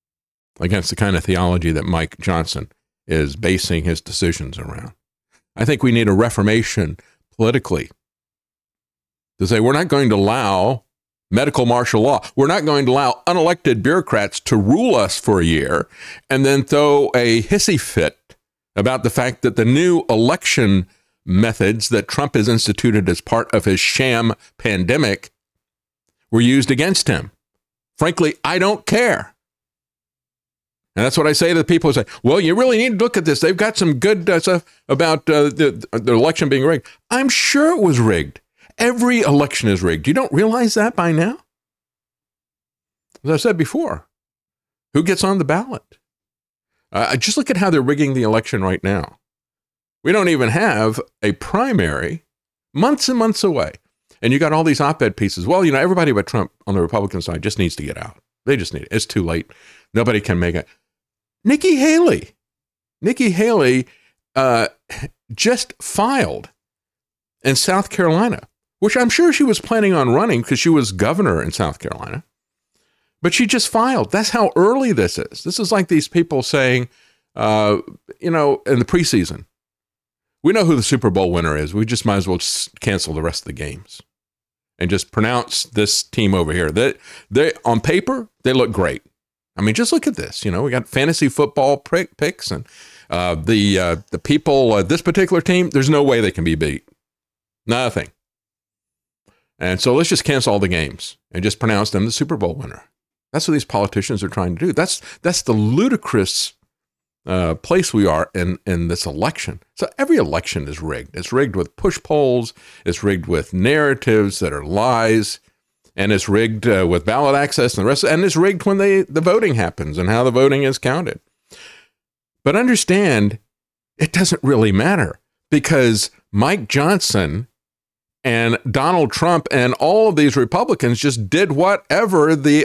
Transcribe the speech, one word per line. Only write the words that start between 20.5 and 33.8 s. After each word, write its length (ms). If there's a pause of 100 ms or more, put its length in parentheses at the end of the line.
methods 640
that 180
Trump 260
has 140
instituted 600
as 120
part 320
of 120
his 160
sham 520 (240)
pandemic 760 (1000)
were 100
used 300
against 380
him." 220 (680)
Frankly, 440
I 160
don't 280
care. 480 (1600)
And 80
that's 120
what 100
I 60
say 160
to 60
the 100
people 240
who 60
say, 120 (160)
"Well, 180
you 140
really 220
need 220
to 60
look 120
at 80
this. 160
They've 160
got 220
some 160